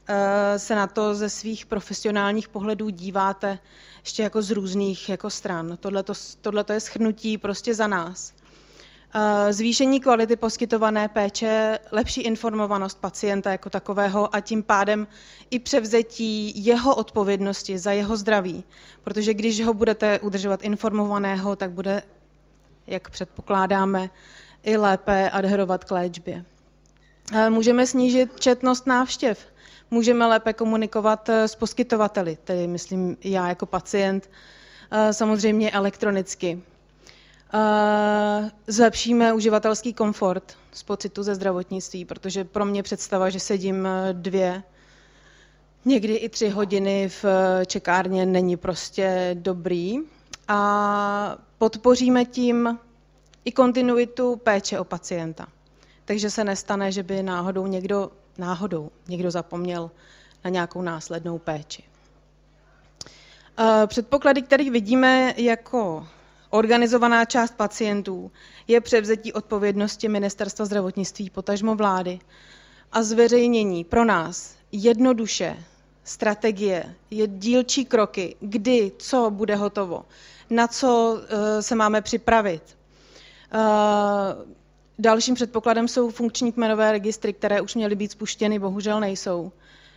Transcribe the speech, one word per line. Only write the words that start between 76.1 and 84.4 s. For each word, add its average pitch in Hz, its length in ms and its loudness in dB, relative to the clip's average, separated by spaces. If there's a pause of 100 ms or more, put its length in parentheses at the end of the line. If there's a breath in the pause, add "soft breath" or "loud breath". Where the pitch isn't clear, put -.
je 214 160 0
dílčí 240 580 0
kroky, 202 540 0
kdy, 214 580 2
co 240 340 0
bude 208 240 -2
hotovo, 202 500 -4 (440 loud breath)
na 233 180 2
co, 233 640 2
eh, 214 320 0
se 240 140 -4
máme 214 260 2
připravit. 214 760 0 (760 loud breath)
Eh, 220 40 -2 (1400)